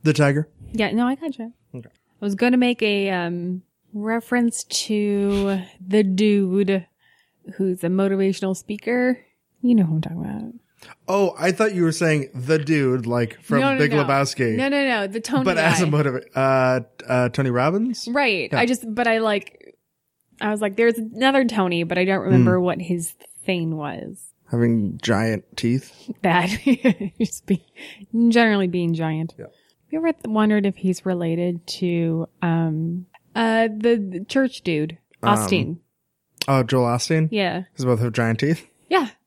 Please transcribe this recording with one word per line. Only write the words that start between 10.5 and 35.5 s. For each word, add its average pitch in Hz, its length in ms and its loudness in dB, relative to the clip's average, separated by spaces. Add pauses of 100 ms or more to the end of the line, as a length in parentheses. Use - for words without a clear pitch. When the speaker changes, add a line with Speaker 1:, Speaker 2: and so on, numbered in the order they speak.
Speaker 1:
Oh, 190 300 2
I 180 140 2
thought 214 220 0
you 175 100 2
were 160 80 2
saying 151 420 0
the 135 240 0
dude, 135 480 0
like, 120 340 -2
from - 200 0
Speaker 2:
No, - 120 2
no, - 60 -2
Speaker 1:
Big 147 140 2
Speaker 2:
no. 147 120 2
Speaker 1:
Lebowski. 135 520 0
Speaker 2:
No, 269 120 0
no, 277 180 0
no. 220 200 0
The 208 140 -6
Tony 262 240 -2
Speaker 1:
But 175 120 0
as 160 240 2
a 180 60 2
Speaker 2:
guy. 151 40 0
Speaker 1:
motiva-, 143 340 0 (120)
uh, 131 440 2 (280)
uh, 127 220 2
Tony 135 200 -2
Robbins? 180 600 -2
Speaker 2:
Right. 233 420 -2
Speaker 1:
Yeah. - 80 0
Speaker 2:
I 240 60 2
just, 240 180 -2 (100)
but 240 120 -2
I, 226 120 2
like, 208 580 -4 (640)
I 214 100 -2
was 214 100 -4
like, 202 160 -4
"There's 233 220 2
another 247 480 0
Tony," 185 380 0
but 175 120 -4
I 180 80 2
don't 190 200 0
remember 123 340 6
Speaker 1:
Hmm. 180 60 2
Speaker 2:
what 180 180 -2
his 170 300 -4 (340)
thing 165 300 -2
was. - 460 -10 (280)
Speaker 1:
Having 117 520 0
giant 110 540 -2
teeth? - 540 -4 (120)
Speaker 2:
That. 175 260 2
<laughs> 220 680 0
Just - 280 -6
be-, 190 180 -2 (640)
generally 220 380 4
being 175 260 -2
giant. 160 460 -4
Speaker 1:
Yeah. - 80 -16 (440)
Speaker 2:
You 311 100 -4
ever 330 120 0
th-, - 140 -8
wondered 214 400 2
if 190 100 -2
he's 185 300 -2
related 175 600 -2 (120)
to, 165 500 -2 (140)
um, 165 640 -2 (280)
uh, 226 400 2
the, 233 220 2
the 190 320 -6
church 269 340 0
dude, 160 360 -2 (240)
Speaker 1:
Um, - 160 4
Speaker 2:
Osteen? 147 400 0 (680)